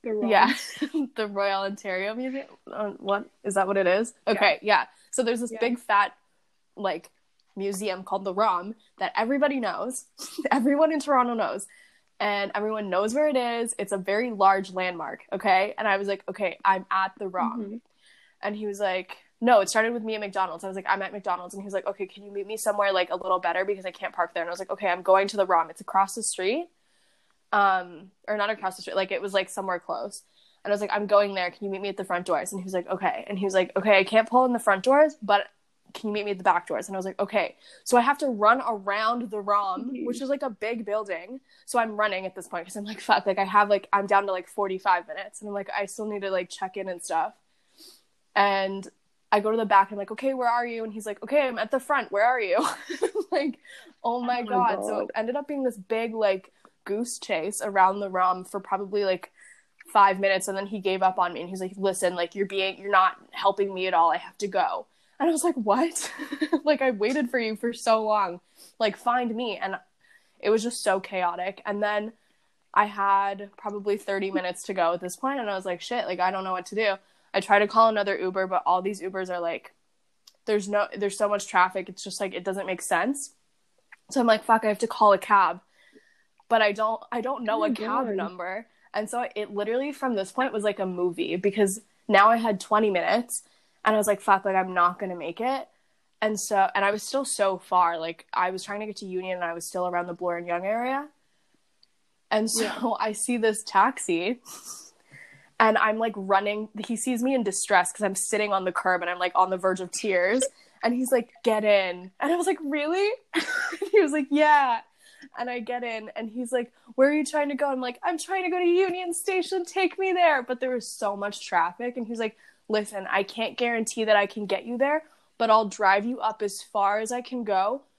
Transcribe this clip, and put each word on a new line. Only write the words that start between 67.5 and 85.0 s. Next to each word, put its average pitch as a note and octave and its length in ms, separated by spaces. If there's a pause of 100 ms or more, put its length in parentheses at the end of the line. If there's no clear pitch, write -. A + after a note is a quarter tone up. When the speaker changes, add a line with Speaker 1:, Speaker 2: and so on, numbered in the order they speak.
Speaker 2:
for A#3 160
so A3 320
long. G3 360 (380)
Like, G#3+ 200
find A#3+ 360
me. A3+ 220
And F#3+ 200 (640)
it G3+ 100
was A3 120
just A#3+ 200
so G3 180
chaotic. F3+ 640
And G#3 180
then G#3 300 (640)
I G#3 100
had G3 720
probably G#3 400
thirty G3 340
minutes F#3 340
to G3 100
go E3+ 180
at F3 80
this F3+ 160
point, C4+ 240
and G#3+ 100
I G3 40
was F#3+ 100
like, F3+ 160
"Shit, A#3+ 260
like, F3+ 140
I F#3 100
don't F#3+ 140
know F#3 80
what F#3 140
to - 80
do." G3+ 220 (380)
I G3 60
try G3+ 180
to G#3 80
call A3+ 220
another G3+ 300
Uber, F#3 280
but F#3 200
all F3+ 160
these G3+ 180
Ubers F#3+ 300
are, F3 100
like, E3+ 320 (720)
there's G#3 240
no, G#3 260
there's G3+ 220
so G#3 140
much G3+ 160
traffic. F#3 420
It's - 160
just, G3 160
like, F#3+ 140
it F3+ 100
doesn't F#3+ 220
make F#3 160
sense. G#3 480 (800)
So C4+ 100
I'm A#3 60
like, A3 180
"Fuck, A3+ 200
I A3 40
have G#3 120
to A3+ 60
call G#3 280